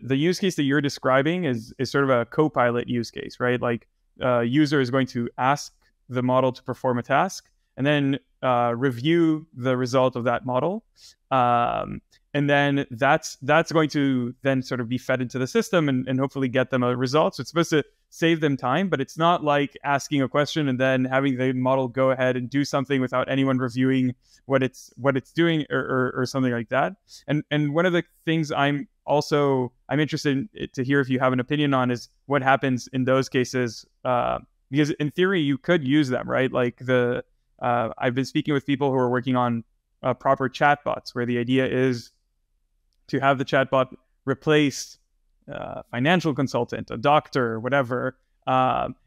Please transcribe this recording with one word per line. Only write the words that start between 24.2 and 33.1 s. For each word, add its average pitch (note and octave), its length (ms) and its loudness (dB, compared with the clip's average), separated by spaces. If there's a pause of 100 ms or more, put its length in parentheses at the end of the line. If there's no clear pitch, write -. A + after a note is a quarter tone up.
what C3 180 2
it's, - 340 -6
what C3 180 0
it's - 160 -6
doing E3 380 0
or, C3+ 100 -2
or, B2+ 380 -2
or B2+ 80 0
something C3 260 -2
like A#2 180 -4
that. D#3+ 260 0 (320)
And, D3 240 -2
and D3 220 0
one E3+ 120 2
of F3+ 80 0
the E3+ 100 0 (220)
things D#3+ 260 -2
I'm C#3+ 360 -2 (180)
also, C#3+ 640 0 (160)
I'm C3+ 120 0
interested D3 540 -2
in, - 200 -8
to C3+ 100 -4
hear C#3 160 2
if B2+ 100 0
you B2+ 100 0
have C3 120 2
an B2+ 80 0
opinion D3 340 0
on B2+ 180 2
is A#2+ 180 -6 (160)
what C#3 160 0
happens C3+ 500 2
in C3 140 -2
those C3 240 2